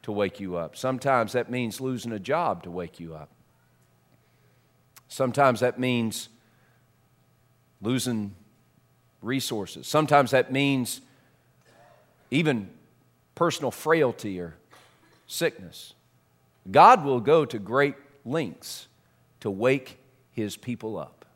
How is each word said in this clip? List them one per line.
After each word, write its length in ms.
to 80
wake 300
you 160
up. 180
Sometimes 560
that 180
means 300
losing 320
a 80
job 440
to 80
wake 280
you 160
up. 140
Sometimes 540
that 180
means 480
losing 540
resources. 680
Sometimes 440
that 200
means 480
even 380
personal 380
frailty 680
or 140
sickness. 680
God 360
will 160
go 240
to 120
great 380
lengths 640
to 100
wake 500
his 260
people 400
up. 260